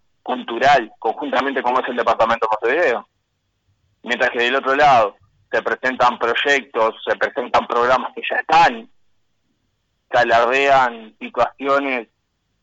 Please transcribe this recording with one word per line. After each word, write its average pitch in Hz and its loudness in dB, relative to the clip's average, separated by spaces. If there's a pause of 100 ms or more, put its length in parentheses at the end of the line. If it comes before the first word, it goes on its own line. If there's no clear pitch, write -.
(240)
cultural, 143 0
conjuntamente 131 -4
como 123 -2
es 127 -6
el 123 -6
departamento 113 0
de 110 -2 (100)
Montevideo. 139 0 (920)
Mientras 120 -2
que 123 -6
del 120 0
otro 131 -2
lado 131 4 (360)
se 113 -2
presentan 123 -2
proyectos, 117 -2 (120)
se 107 0
presentan 113 -4
programas 120 0
que - -14
ya - -6
están, - 2 (1200)
se 127 0
alardean 120 2
situaciones 131 -4 (560)